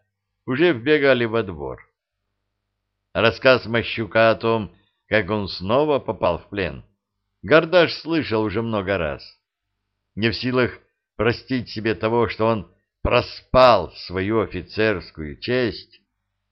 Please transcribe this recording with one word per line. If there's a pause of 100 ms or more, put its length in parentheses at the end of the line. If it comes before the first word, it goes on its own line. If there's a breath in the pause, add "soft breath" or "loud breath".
(460)
уже
вбегали
во
двор. (1300)
Рассказ
Мащука
о
том, (320 soft breath)
как
он
снова
попал
в
плен, (580)
Гардаш
слышал
уже
много
раз. (920)
Не
в
силах (360)
простить
себе
того,
что
он (300)
проспал
свою
офицерскую
честь, (500)